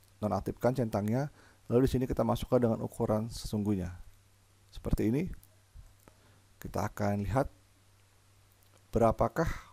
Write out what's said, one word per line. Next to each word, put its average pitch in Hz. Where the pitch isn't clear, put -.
nonaktifkan 104
centangnya, 113
lalu 127
di 135
sini 131
kita 127
masukkan 117
dengan 113
ukuran 110
sesungguhnya. 101
Seperti -
ini. 139
Kita -
akan 101
lihat 131
berapakah 117